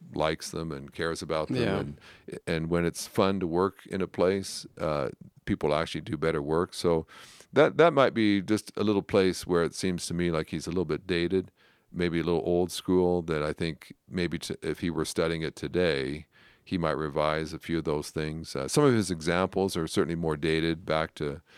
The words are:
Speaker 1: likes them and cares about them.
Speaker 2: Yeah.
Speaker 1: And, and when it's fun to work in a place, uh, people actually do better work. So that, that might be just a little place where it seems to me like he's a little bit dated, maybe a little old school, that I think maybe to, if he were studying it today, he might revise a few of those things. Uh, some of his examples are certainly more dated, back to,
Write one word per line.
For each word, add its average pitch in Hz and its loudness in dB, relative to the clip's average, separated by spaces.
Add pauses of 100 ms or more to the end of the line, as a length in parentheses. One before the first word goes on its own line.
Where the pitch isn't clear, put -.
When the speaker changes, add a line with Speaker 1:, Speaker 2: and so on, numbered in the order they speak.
(140)
Speaker 1:
likes 78 -2
them 82 -6
and 69 -10
cares 82 -4
about 80 -2
them. 131 -2
Speaker 2:
Yeah. 104 0
Speaker 1:
And, 73 -8 (460)
and 82 -2
when 85 2
it's - -4
fun 98 2
to 90 -2
work 90 0
in 95 -4
a 87 -2
place, 95 0 (120)
uh, 73 -2 (360)
people 78 0
actually 82 -2
do 78 -6
better 78 0
work. 80 0
So 82 2 (460)
that, 143 6
that 165 8
might 135 4
be 104 2
just 107 -2
a 104 -2
little 104 2
place 95 2
where 85 4
it 80 -2
seems 90 -4
to 85 -6
me 87 0
like 78 -2
he's 80 -6
a 85 -4
little 90 0
bit 76 -4
dated, 87 0 (420)
maybe 85 0
a 80 0
little 82 2
old 87 2
school, 90 2
that 80 -2
I 76 -2
think - -6 (160)
maybe 85 -2
to, - -8
if 80 -4
he 87 -2
were 78 -2
studying 82 0
it 76 -6
today, 76 0 (400)
he 95 -2
might 78 0
revise 78 0
a 78 -10
few 82 -2
of 78 -2
those 76 -2
things. 78 -6
Uh, 67 -4
some 151 2
of 135 8
his 104 2
examples 92 0
are 82 0
certainly 85 0
more 80 0
dated, 80 0
back 78 -2
to, 73 -6 (160)